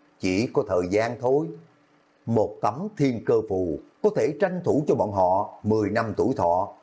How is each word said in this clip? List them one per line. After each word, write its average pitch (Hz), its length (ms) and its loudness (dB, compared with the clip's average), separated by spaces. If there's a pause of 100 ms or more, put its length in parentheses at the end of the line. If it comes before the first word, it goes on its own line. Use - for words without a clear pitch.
(180)
Chỉ 95 340 0
có 147 160 0
thời 90 220 0
gian 117 300 0
thôi. 135 260 0 (800)
Một 113 360 0
tấm 135 340 -2
thiên 131 280 0
cơ 117 240 2
phù 90 300 -2 (240)
có 214 140 4
thể 135 240 0
tranh 180 240 0
thủ 151 240 2
cho 156 60 2
bọn 104 180 0
họ 95 500 0
mười 104 280 2
năm 110 260 -2
tuổi 110 200 2
thọ. 90 320 2 (140)